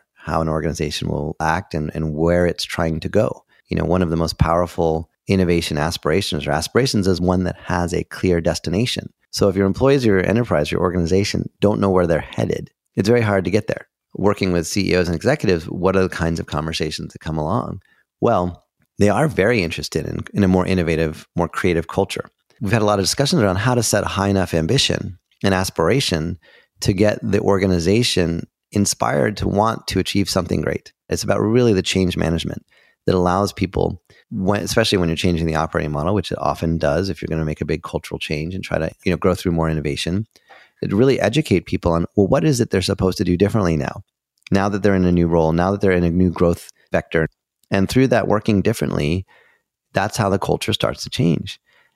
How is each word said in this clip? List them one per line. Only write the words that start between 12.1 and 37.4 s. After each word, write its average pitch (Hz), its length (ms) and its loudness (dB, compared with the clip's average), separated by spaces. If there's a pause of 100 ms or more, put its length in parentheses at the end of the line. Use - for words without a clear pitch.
headed, - 500 -6 (260)
it's 101 120 0
very 120 140 4
hard 101 240 0
to 90 60 -4
get 104 160 0
there. - 200 -8 (280)
Working 101 360 0
with 85 160 0
C 92 240 -2
E 87 60 2
Os 92 100 2
and 87 80 0
executives, 95 540 0
what 92 260 0
are 95 60 4
the 92 80 0
kinds 82 280 -2
of 82 100 -8
conversations 80 640 -6
that - 60 -20
come 80 180 -6
along? 95 440 -4 (380)
Well, 90 460 -4 (340)
they 101 80 4
are 110 220 0
very 98 340 2
interested - 420 -4
in, - 280 -6
in 101 100 0
a 92 60 4
more 92 160 4
innovative, 82 600 0 (120)
more 87 100 0
creative 85 400 -2
culture. - 420 -4 (300)
We've 98 140 -2
had 113 80 4
a 104 40 2
lot 104 140 2
of 95 60 0
discussions 139 360 0
around 98 140 4
how 117 200 0
to 120 80 2
set 104 200 0
a - 60 -4
high 95 180 0
enough 98 260 2
ambition 90 640 0 (240)
and 98 120 2
aspiration 90 840 0 (440)
to - 100 2
get 104 320 2
the 101 160 0
organization 95 1080 2 (280)
inspired 113 640 0
to 98 100 -2
want 101 400 0
to - 120 -2
achieve 95 300 -2
something 92 300 -2
great. - 320 -4 (160)
It's - 160 -4
about 101 160 0
really 113 340 4
the 92 80 2
change 87 360 0
management 85 480 -2 (400)
that 95 100 2
allows 92 380 2
people, 87 500 -2 (260)
when, 101 320 -2
especially 107 360 2
when 90 100 0
you're 82 80 0
changing 85 320 0
the 78 80 0
operating 78 360 -2
model, 73 220 -2
which 101 200 -4
it - 40 -4
often 82 400 -2
does 78 300 0
if 90 140 -8
you're 82 80 -8
gonna 80 160 -4